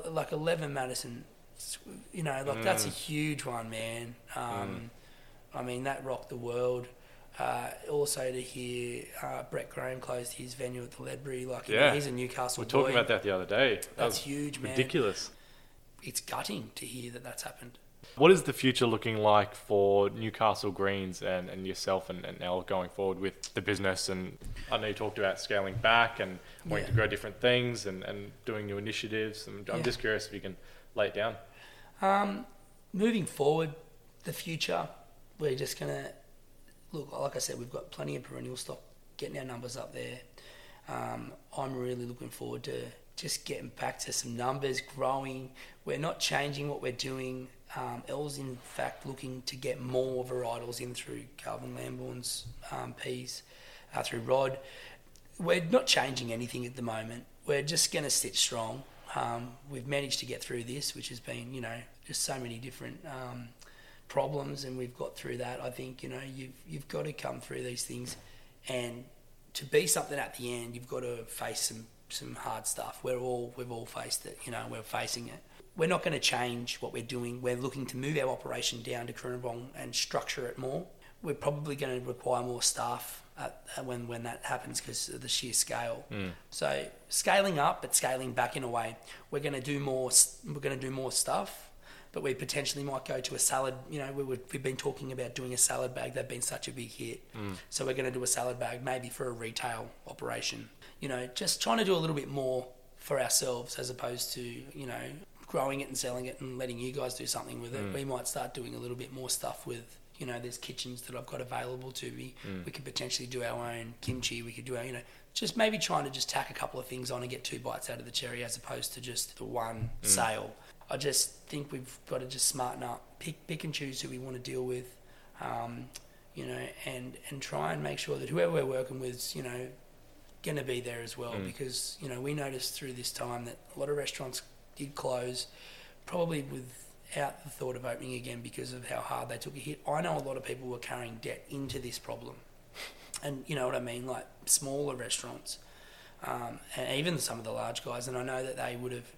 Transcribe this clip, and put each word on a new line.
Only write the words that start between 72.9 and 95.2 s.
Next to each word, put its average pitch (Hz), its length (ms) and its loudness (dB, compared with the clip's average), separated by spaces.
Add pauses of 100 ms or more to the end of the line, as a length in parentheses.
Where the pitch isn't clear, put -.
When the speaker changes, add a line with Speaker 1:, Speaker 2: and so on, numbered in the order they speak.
Speaker 1:
We're 127 160 2
all, 123 360 0
we've 123 160 -6
all 117 140 -4
faced - 400 -4
it, - 200 -10
you 127 60 -6
know, 113 180 -2
we're 113 120 -6
facing 117 460 -2
it. 117 120 -10 (360)
We're 165 120 4
not 175 160 4
gonna 156 160 2
change 123 640 2
what 113 100 -2
we're 120 120 -2
doing. 120 380 -4
We're 123 140 4
looking 131 320 -2
to 127 100 -6
move 143 200 2
our 131 120 4
operation 123 520 -2
down 120 260 -4
to 117 60 -8
Cooranbong 123 640 -4
and 127 200 -6
structure - 520 2
it - 100 -6
more. 135 280 -2 (360)
We're 160 140 0
probably 147 400 2
gonna 131 240 0
require 127 440 2
more 123 200 0
staff - 600 2 (140)
at, 131 260 -6 (140)
at 131 80 -4
when, 120 220 -4
when 117 160 -4
that 120 200 -6
happens - 380 -2
'cause - 280 -4
of 123 120 -6
the 123 80 -6
sheer 123 240 2
scale. 120 580 2
Speaker 2:
Mm. 98 200 -2 (180)
Speaker 1:
So 69 380 2 (220)
scaling 190 500 6
up, 147 240 4
but 131 120 0
scaling 131 380 4
back 120 240 2
in 135 60 -2
a 123 40 -2
way. 117 300 0 (340)
We're 143 80 0
gonna 139 220 -2
do 143 180 0
more 131 300 2
s-, - 360 8
we're 147 160 -2
gonna 139 160 0
do 131 140 -4
more 131 200 -2
stuff. - 560 2 (440)
But 156 120 -4
we 139 100 2
potentially 139 500 -2
might 135 220 -4
go 131 140 0
to 127 160 -4
a 123 40 -4
salad, 131 360 4 (140)
you 151 100 -4
know, 139 120 -4
we 139 120 -2
would, 127 160 -2 (120)
we've 135 120 -4
been 131 140 2
talking 135 340 -2
about 127 240 -4